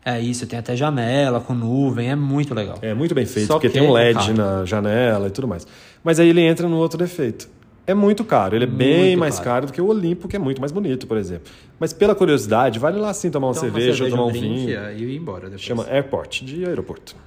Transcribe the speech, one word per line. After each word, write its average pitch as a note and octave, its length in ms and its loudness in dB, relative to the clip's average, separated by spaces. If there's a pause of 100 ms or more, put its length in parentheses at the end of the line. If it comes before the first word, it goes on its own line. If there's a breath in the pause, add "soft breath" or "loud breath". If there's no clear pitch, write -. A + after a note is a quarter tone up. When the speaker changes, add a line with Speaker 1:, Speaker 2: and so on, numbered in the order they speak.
Speaker 1:
tá? B2 100 -4
Speaker 2:
é A#2 80 -2
isso, A#2+ 260 -4
tem A#2+ 100 -8
até A#2+ 180 -4
janela C3 640 0
com - 140 -6
nuvem, A#2+ 560 0
é C#3 60 -2
muito C#3 400 -2
legal. G2 260 -6
Speaker 1:
É A2 140 -4
muito D#3+ 180 -2
bem B2 140 0
feito, G#2+ 200 -2
Speaker 2:
Só D3+ 80 2
Speaker 1:
porque D3+ 120 2
Speaker 2:
que - 100 2
Speaker 1:
tem C3+ 100 6
um B2+ 80 6
Speaker 2:
é A#2 100 6
Speaker 1:
led A#2 140 4
Speaker 2:
caro. G#2 140 0
Speaker 1:
na G2 320 0
janela G#2 640 0
e G2 40 -4
tudo C3 160 -6
mais. F2 200 -8 (360 loud breath)
Mas E3 160 2
aí E3+ 100 8
ele E3+ 120 6
entra E3 260 4
num E3 100 0
outro D#3+ 200 0
defeito. E3 500 -4 (400)
É F#3 60 2
muito G3+ 300 4
caro, G#2+ 320 2
ele A#2 80 4
é C3+ 40 0
Speaker 2:
Muito A2 120 -4
Speaker 1:
bem F3 360 6
mais D#3 200 0
Speaker 2:
caro. - 120 -8
Speaker 1:
caro B2+ 200 0
do C3+ 60 -8
que - 60 -6
o F3 80 0
Olimpo, F3+ 400 -2
que F3 80 -8
é G3+ 40 -4
muito C3+ 200 -4
mais C#3+ 120 -4
bonito, E3 340 -4
por A2 120 -2
exemplo. F2+ 340 -8 (280 loud breath)
Mas D#3+ 140 -4
pela G#3 220 4
curiosidade, A#2 640 2
vale D#3+ 180 0
lá G#3 160 -4
sim F#3 160 -4
tomar C#3+ 160 -2
uma B2+ 60 0
Speaker 2:
Então, A#2+ 140 -2
uma A2+ 60 -2
Speaker 1:
cerveja, A#2 260 2
Speaker 2:
cerveja, B2+ 180 -2
Speaker 1:
tomar A#2+ 100 2
Speaker 2:
um A#2+ 40 0
Speaker 1:
um - 20 -2
Speaker 2:
drink, A2 340 -4
Speaker 1:
vinho. G#2+ 140 -4
Speaker 2:
é, G#2 180 -12
e A2+ 60 -8
ir B2+ 140 -8
embora G2+ 260 -12
depois. F#2+ 180 -14
Speaker 1:
Chama A#2+ 260 -6
Airport, C3 540 -4
de D3+ 240 -8
aeroporto. - 500 -8 (120)